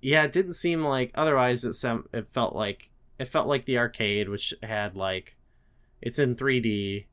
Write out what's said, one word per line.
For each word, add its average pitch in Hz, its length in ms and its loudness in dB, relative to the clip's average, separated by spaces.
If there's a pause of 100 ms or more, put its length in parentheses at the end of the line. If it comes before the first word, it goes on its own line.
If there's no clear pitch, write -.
Yeah, 151 240 4
it 139 80 -4
didn't 185 200 2
seem 165 300 0
like, 131 320 0
otherwise 127 480 4
it 127 120 -2
sem-, 117 380 -4
it 113 160 -6
felt - 260 -2
like, 101 340 -6 (300)
it 127 100 -8
felt - 180 0
like 139 180 0
the 127 120 0
arcade, 104 500 0
which 101 340 -6
had, 104 360 -4
like, 95 400 -6 (640)
it's 120 180 -6
in 123 160 2
three 131 240 2
D 101 540 -2